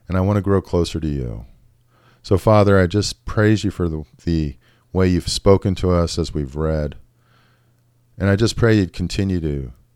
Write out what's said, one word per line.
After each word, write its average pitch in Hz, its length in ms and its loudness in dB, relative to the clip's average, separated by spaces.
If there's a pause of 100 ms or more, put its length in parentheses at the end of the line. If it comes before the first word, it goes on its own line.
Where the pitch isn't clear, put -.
And 92 80 -4
I 92 40 0
want 101 160 0
to 98 60 0
grow 98 180 2
closer 85 400 -2
to 78 80 -4
you. 60 380 -6 (760)
So, 98 160 2
Father, 104 400 4
I 92 80 4
just 98 380 -4
praise 107 400 0
you 95 60 -2
for 87 180 -4
the, 78 160 -6 (200)
the 80 320 -2 (360)
way 92 160 2
you've 87 200 0
spoken 98 480 2
to 92 140 -2
us 85 280 0
as 78 140 -4
we've 71 240 -6
read. 78 400 -4 (1200)
And 95 120 2
I 98 60 4
just 117 200 0
pray 113 200 4
you'd 92 160 0
continue 92 480 -4
to 71 320 -6 (240)